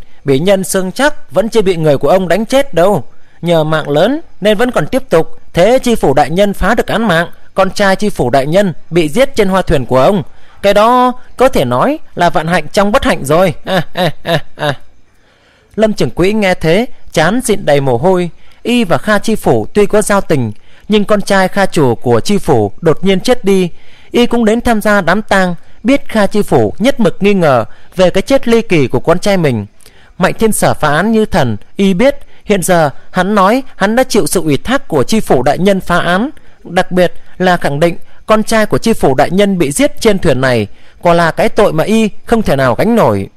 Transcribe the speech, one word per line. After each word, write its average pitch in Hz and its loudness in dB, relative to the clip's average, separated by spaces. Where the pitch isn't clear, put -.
Bị 135 2
nhân 190 0
xương 190 -4
chắc - -2
vẫn 196 0
chưa 226 2
bị 190 0
người 156 2
của 139 0
ông 185 2
đánh 196 0
chết 277 0
đâu. 185 2
Nhờ 165 0
mạng 151 -2
lớn 214 0
nên 208 2
vẫn 247 0
còn 170 -2
tiếp 254 -2
tục. - 0
Thế 220 4
chi 233 2
phủ 160 0
đại 127 2
nhân 190 0
phá 202 0
được 226 -2
án 208 -2
mạng, 170 0
con 190 0
trai 196 2
chi 202 0
phủ 131 -2
đại 139 2
nhân 175 0
bị 160 0
giết 269 0
trên 208 2
hoa 190 0
thuyền 139 0
của 123 2
ông. 170 2
Cái 196 2
đó 247 2
có 254 4
thể 180 2
nói 165 0
là 175 2
vạn 156 -2
hạnh 170 -2
trong 202 2
bất 269 0
hạnh 240 -2
rồi. 165 2
À, 180 -2
à, 170 -2
à, 165 -2
à. - -4
Lâm 214 0
Trưởng 147 -2
Quỹ 190 0
nghe 196 0
thế, 170 0
trán 175 0
dịn - -2
đầy 143 2
mồ 131 0
hôi. 175 0
Y 240 0
và 170 0
Kha 208 0
chi 220 0
phủ 214 0
tuy 208 4
có 208 2
giao 202 0
tình, 127 0
nhưng 208 2
con 208 2
trai 190 2
Kha 196 0
chủ 131 2
của 117 2
chi 202 0
phủ 113 0
đột 156 2
nhiên 196 2
chết 240 0
đi. 185 2
Y 240 2
cũng 240 0
đến 226 2
tham 226 0
gia 208 2
đám 170 0
tang, 185 0
biết 269 2
Kha 202 2
chi 202 0
phủ 156 2
nhất 254 0
mực 190 0
nghi 202 4
ngờ 139 2
về 180 4
cái 196 0
chết - 0
ly 233 4
kỳ 151 0
của 123 0
con 170 0
trai 202 0
mình. 123 0
Mạnh 165 0
Thiên 220 0
Sở - 2
phá 147 0
án 196 0
như 220 2
thần, 120 0
y 196 2
biết. 247 2
Hiện 185 0
giờ 165 2
hắn 185 0
nói 214 2
hắn 208 0
đã 254 2
chịu 202 0
sự 185 -2
ủy 147 0
thác 269 -2
của 151 0
chi 226 2
phủ 139 2
đại 139 0
nhân 190 2
phá 175 -2
án, 185 -2
đặc 175 -2
biệt 180 2
là 180 2
khẳng 143 -4
định 175 0
con 214 2
trai 220 0
của - -2
chi 220 0
phủ 147 2
đại 135 2
nhân 196 2
bị 143 -2
giết 277 -2
trên 208 2
thuyền 131 0
này, 120 0
quả 170 2
là 170 2
cái 185 0
tội 185 2
mà 156 0
y 220 2
không 226 0
thể 175 0
nào 131 0
gánh 220 0
nổi. 110 0